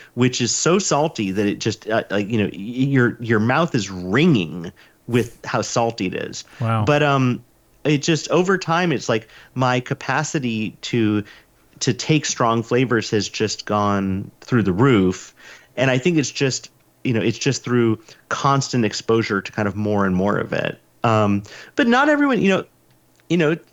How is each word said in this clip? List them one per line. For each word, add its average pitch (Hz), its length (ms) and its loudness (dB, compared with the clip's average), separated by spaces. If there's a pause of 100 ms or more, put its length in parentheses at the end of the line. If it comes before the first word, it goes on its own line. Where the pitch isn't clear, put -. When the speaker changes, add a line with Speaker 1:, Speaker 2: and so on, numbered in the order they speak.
(140)
Speaker 1:
which 123 260 0
is 120 160 -2
so 175 240 2
salty 147 520 -2
that 101 140 0
it 101 140 -2
just, - 300 -6
uh, 110 200 0
like, 101 200 -2
you 117 80 -2
know, 101 160 0
y-, - 40 -14
your, 123 640 0
your 113 200 0
mouth 135 360 0
is 98 160 -2
ringing 92 800 0 (360)
with 120 360 -2
how - 180 -2
salty 113 460 -2
it - 80 -6
is. - 300 -10 (160)
Speaker 2:
Wow. 113 240 0
Speaker 1:
But, 147 180 2
um, 131 400 2 (400)
it 147 180 2
just, 156 280 -2
over 180 280 2
time, 165 360 0
it's - 160 -6
like 113 180 0 (260)
my 127 280 0
capacity 127 880 -4 (120)
to, 107 400 0 (580)
to 123 120 0
take 151 320 0
strong 113 380 0
flavors 120 480 0
has 104 160 0
just - 380 -4
gone 101 720 -2
through 120 240 0
the 92 80 0
roof. 95 640 2 (400)
And 131 160 0
I 127 60 2
think 170 200 0
it's 139 140 -2
just, - 400 -4 (320)
you 110 100 -2
know, 113 60 2
it's 104 180 0
just - 260 -2
through 117 360 2 (300)
constant 135 560 0
exposure 107 560 0
to - 100 -12
kind 107 160 -2
of 95 80 -4
more 104 300 0
and 92 100 0
more 98 220 0
of - 160 -4
it. - 260 -4 (240)
Um, 104 400 2 (320)
but - 100 2
not 247 220 4
everyone, 285 340 2
you 190 60 2
know, 190 160 2 (640)
you 165 80 0
know, 165 220 2 (160)